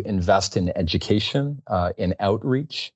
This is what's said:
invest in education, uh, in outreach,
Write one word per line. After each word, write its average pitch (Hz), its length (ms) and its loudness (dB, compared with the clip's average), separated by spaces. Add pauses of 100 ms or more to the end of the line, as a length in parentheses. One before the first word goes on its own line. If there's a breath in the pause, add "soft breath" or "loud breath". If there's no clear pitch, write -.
invest 95 500 2
in 90 200 0
education, 107 920 0
uh, 87 320 0
in 90 200 0
outreach, 127 760 -2